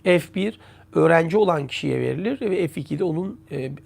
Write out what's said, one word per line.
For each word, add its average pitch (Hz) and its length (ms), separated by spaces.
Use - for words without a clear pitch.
F 180 180
bir 202 240
öğrenci 165 440
olan 170 300
kişiye 131 320
verilir 165 420
ve 190 260
F 147 140
iki 147 180
de 196 40
onun, 180 360
e, 135 200